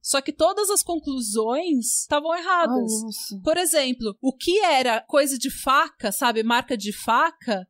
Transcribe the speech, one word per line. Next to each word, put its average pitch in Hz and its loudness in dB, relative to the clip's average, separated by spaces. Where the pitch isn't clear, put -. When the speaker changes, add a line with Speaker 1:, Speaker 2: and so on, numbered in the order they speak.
Speaker 1:
Só 269 -2
que 302 -6
todas 392 2
as 415 0
conclusões 262 -2
tavam 302 0
erradas. 330 0
Speaker 2:
Ai, 220 -4
nossa. 208 -10
Speaker 1:
Por 320 2
exemplo, 254 0
o 262 0
que 359 0
era 262 2
coisa 277 2
de 269 -4
faca, 277 0
sabe, 226 0
marca 240 0
de 202 -6
faca 226 0